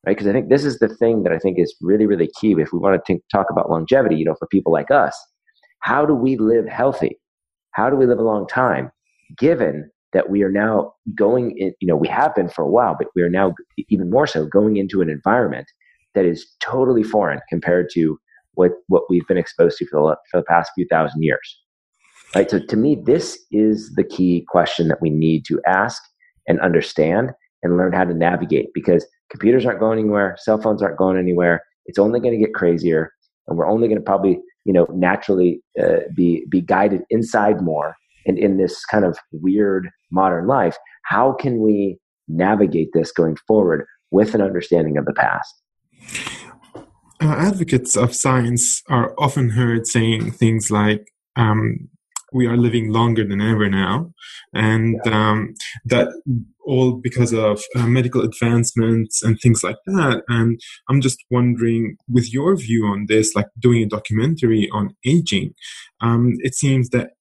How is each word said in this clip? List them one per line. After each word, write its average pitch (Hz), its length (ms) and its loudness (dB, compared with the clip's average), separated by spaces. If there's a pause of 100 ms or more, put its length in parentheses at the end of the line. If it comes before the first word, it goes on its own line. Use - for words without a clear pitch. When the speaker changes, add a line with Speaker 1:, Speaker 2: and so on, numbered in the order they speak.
Speaker 1:
right? 101 120 0
'Cause 101 100 -2
I 98 40 2
think 123 180 -2
this 143 140 2
is 139 140 -2
the 110 120 2
thing 113 340 0
that 87 100 0
I 80 60 -2
think 90 200 -2
is - 220 0
really, 104 240 2
really 87 240 0 (100)
key. 107 200 2
If 76 120 -2
we 87 80 -2
wanna 92 260 2
think, 90 260 -2
talk 98 180 2
about - 200 -2
longevity, 82 460 2
you 80 100 -2
know, 78 120 -2
for - 100 -12
people 92 240 0
like 76 200 0
us, 135 260 0 (640)
how 139 260 0
do 151 80 2
we 131 240 0
live 110 300 2
healthy? - 520 -4 (520)
How 113 180 0
do 139 60 2
we 135 100 4
live 120 140 2
a 110 40 0
long 107 240 -2
time, 95 440 -2 (460)
given 107 520 0 (240)
that - 160 0
we 101 140 0
are 95 80 0
now 104 420 0 (220)
going 117 420 0
in, 92 220 -4
you 92 80 -2
know, 82 80 4
we 78 120 0
have 143 280 0
been 87 140 -2
for 85 140 -6
a 73 60 -2
while, 104 280 2
but - 180 -6
we 90 60 0
are 87 80 0
now 90 240 0 (360)
even 92 200 0
more 135 180 2
so 78 180 -4
going 107 320 2
into 95 240 -2
an 80 80 0
environment 78 580 -2 (480)
that 95 100 2
is 82 220 -2 (120)
totally 127 440 0
foreign 101 360 0 (100)
compared 87 420 0
to 80 260 0 (360)
what, 90 180 4 (160)
what 90 220 4
we've 87 180 0
been 90 100 0
exposed - 400 0
to - 100 -6
for 76 220 2
the, 78 80 0 (140)
for 90 80 2
the - 60 -4
past 85 280 2
few 90 160 -4
thousand 78 320 0
years, - 400 -2 (720)
right? 95 160 2
So 98 100 0
to - 180 -4
me, 135 260 2
this - 340 0 (140)
is 107 440 0
the 101 80 2
key 87 440 0
question 85 400 0
that 76 140 0
we 82 80 0
need 78 360 2
to - 220 -2
ask 98 340 0 (460)
and - 140 0
understand 85 720 0 (300)
and 87 160 0
learn 92 160 0
how 92 120 0
to 87 80 -4
navigate, 82 600 -2
because 85 320 0 (240)
computers 117 360 0
aren't 104 160 -2
going 110 180 0
anywhere, 104 400 -2
cell 110 200 0
phones 107 220 -2
aren't 85 160 -2
going 95 200 2
anywhere. 87 440 0 (240)
It's - 140 -6
only 110 200 2
gonna 117 180 0
get 107 160 0
crazier, 85 580 0 (360)
and 82 100 -4
we're 80 120 -2
only 113 180 2
gonna 107 140 0
probably, 95 380 0 (240)
you 95 100 -2
know, 87 200 4
naturally, 90 680 0 (180)
uh, 82 200 2 (160)
be, 87 340 2
be 90 120 2
guided 92 480 0
inside 107 520 0
more 78 340 -4 (300)
and 95 140 0
in 98 180 2
this 92 280 -2
kind 107 180 0
of 87 160 -2 (140)
weird 92 560 0 (200)
modern 90 380 0
life. 113 300 0 (260)
How 127 300 0
can 127 280 -4
we 101 380 0 (300)
navigate 85 640 0
this 85 180 0
going 82 240 0 (100)
forward 85 400 2 (260)
with 107 220 2
an 110 80 2
understanding 82 560 0
of 71 80 -2
the 71 80 -4
past? 50 400 -4 (1700)
Speaker 2:
Uh, 151 160 0
advocates 175 640 0
of 117 180 0
science 120 720 0
are 117 300 0
often 135 320 0
heard 117 380 0
saying 113 440 0
things 113 380 0
like, 104 380 0 (280)
um, 107 540 0 (420)
"We 127 140 0
are 117 120 0
living 117 340 0
longer 113 360 2
than 98 140 -2
ever 107 280 2
now," 98 440 -2 (400)
and, 110 520 0
Speaker 1:
Yeah. 107 260 2
Speaker 2:
um, 107 240 -2 (300)
that 120 240 2 (560)
all 127 360 2
because 120 320 -2
of, 107 300 0 (120)
uh, 120 120 0
medical 123 340 0
advancements 117 1000 0
and 113 160 2
things 120 240 4
like 180 220 -4
that. 147 420 0
And 117 320 0 (300)
I'm 139 120 4
just 127 300 -2
wondering, 117 640 0 (140)
with 120 240 0
your 156 220 0
view 117 300 0
on 101 220 -2
this, 107 260 2
like, 101 140 -2 (100)
doing 117 260 4
a 104 40 -2
documentary 110 840 0
on 101 220 -4 (120)
aging, 131 500 0 (460)
um, 117 380 2
it 131 140 -4
seems 135 360 0
that 120 320 -2